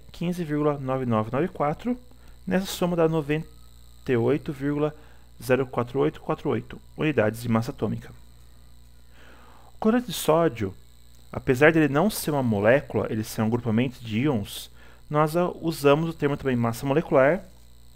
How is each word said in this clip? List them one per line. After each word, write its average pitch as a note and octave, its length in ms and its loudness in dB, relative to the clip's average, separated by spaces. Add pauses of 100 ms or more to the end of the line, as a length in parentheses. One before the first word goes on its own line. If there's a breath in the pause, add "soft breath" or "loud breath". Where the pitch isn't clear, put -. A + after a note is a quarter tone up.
(120)
quinze F3 320 -4
vírgula D3 340 0
nove C3 280 -4
nove A2 260 0
nove D3 160 0
quatro. D#3 520 -4 (460 soft breath)
Nessa F#3 200 0
soma F3 300 -2
dá E3 120 4
noventa D#3 400 -2 (600)
e B2+ 100 2
oito C3 340 0
vírgula D3 420 -2 (480 soft breath)
zero B2+ 240 2
quatro B2 340 -2
oito D3+ 220 0
quatro - 280 -4
oito B2 300 -4 (180)
unidades A#2 440 0
de A#2+ 80 -4
massa A2+ 220 2
atômica. A#2 400 -6 (1600 loud breath)
O - 40 -20
cloreto B3 280 2
de D#3+ 60 -8
sódio, C#3+ 600 0 (580)
apesar C#3 400 4
dele D#3+ 160 4
não D3+ 220 2
ser - 220 -4
uma C#3 120 0
molécula, A2+ 680 2
ele G#2+ 140 -4
ser - 180 -6
um A2 40 2
agrupamento A#2 580 0
de A2+ 180 -2
íons, B2+ 480 -2 (400 soft breath)
nós D3+ 280 2
a-, F3+ 120 2 (120)
usamos D3+ 480 4
o E3 40 -6
termo C#3+ 220 -2
também C3+ 200 -2
massa A#2 300 -2
molecular, D3+ 580 2 (520)